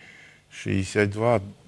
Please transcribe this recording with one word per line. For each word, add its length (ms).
шістдесят 580
два, 300